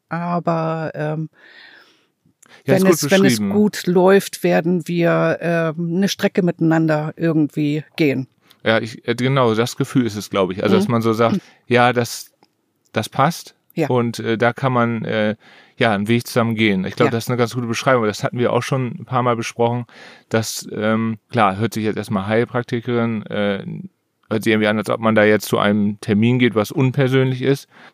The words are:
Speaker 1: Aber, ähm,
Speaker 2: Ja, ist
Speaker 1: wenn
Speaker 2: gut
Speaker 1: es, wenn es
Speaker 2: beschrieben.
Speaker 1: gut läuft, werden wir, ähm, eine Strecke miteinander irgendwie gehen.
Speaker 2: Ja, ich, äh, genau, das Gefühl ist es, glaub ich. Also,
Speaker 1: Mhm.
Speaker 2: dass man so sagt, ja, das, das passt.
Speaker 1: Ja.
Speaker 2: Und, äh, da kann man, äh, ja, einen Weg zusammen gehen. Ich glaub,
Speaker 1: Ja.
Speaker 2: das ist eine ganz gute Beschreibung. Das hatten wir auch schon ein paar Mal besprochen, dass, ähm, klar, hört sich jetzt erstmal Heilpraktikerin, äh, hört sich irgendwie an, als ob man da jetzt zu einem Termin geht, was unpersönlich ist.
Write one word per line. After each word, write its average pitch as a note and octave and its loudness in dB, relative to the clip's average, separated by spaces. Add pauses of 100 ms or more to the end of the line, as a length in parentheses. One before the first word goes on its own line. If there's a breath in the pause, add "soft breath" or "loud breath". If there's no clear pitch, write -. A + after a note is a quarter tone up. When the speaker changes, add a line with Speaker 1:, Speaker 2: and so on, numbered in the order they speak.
(100)
Speaker 1:
Aber, E3 -4
ähm, D3+ -6 (1300 soft breath)
Speaker 2:
Ja, C3 2
ist F#3+ 4
Speaker 1:
wenn F#3+ 8
Speaker 2:
gut F3+ 6
Speaker 1:
es, C#3+ -2
wenn G3 6
es G3 6
Speaker 2:
beschrieben. G#3 -2
Speaker 1:
gut G#3 0
läuft, F#3 4
werden F3+ 0
wir, E3 0
ähm, E3 -4
eine G3 2
Strecke - -2
miteinander D#3+ 2
irgendwie D3+ -2 (120)
gehen. C3+ 0 (380 soft breath)
Speaker 2:
Ja, A2 2
ich, - -10
äh, A#2+ 0
genau, B2+ 2
das A#2 -2
Gefühl C3+ 0
ist G#2+ -4
es, G2+ -8
glaub F#2+ 0
ich. F#2 -8
Also, G2+ 4
Speaker 1:
Mhm. F#3 4
Speaker 2:
dass G3+ 0
man A2+ 0
so A2+ 2
sagt, A#2 0 (260 soft breath)
ja, B2 4
das, - -6 (600)
das A2 -4
passt. - -2 (200)
Speaker 1:
Ja. D#3+ -2
Speaker 2:
Und, A#2+ 0
äh, A2+ -2
da A#2 2
kann C3 -2
man, A#2 0
äh, G#2+ -2 (420 soft breath)
ja, A#2 2
einen G2+ -2
Weg A#2+ 0
zusammen A#2 0
gehen. G2+ 2
Ich G2 -8
glaub, - 2
Speaker 1:
Ja. - -2
Speaker 2:
das A2+ -2
ist - -4
eine A#2+ -2
ganz A#2 -2
gute B2 -4
Beschreibung. A#2 0
Das G#2 -4
hatten B2 -6
wir A#2 0
auch A#2 0
schon C3 -4 (100)
ein A#2+ -16
paar B2 -2
Mal A#2+ 0
besprochen, A#2 -2 (420 loud breath)
dass, - -4
ähm, A2 -2 (120)
klar, G2+ 2
hört G#2+ -2
sich A2 -4
jetzt G#2 -2
erstmal G2+ -6
Heilpraktikerin, A#2 -2
äh, G2+ -4 (640)
hört G#2+ -2
sich A2 4
irgendwie G#2+ 4
an, G#2+ 2
als G#2+ -4
ob A#2 -2
man A2 2
da G#2+ 6
jetzt G#2+ 4
zu A2+ 0
einem G#2 0
Termin A#2 2
geht, B2 4
was G#2+ 0
unpersönlich C3 0
ist. C3+ -2 (260 loud breath)